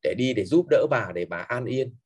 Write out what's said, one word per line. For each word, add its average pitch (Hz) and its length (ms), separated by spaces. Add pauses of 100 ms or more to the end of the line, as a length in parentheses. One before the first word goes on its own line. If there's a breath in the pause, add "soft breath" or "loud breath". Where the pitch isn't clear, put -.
để - 140
đi, 127 160
để 101 120
giúp 170 240
đỡ 139 200
bà, 110 260
để 87 100
bà 85 120
an 120 280
yên. 127 300 (100)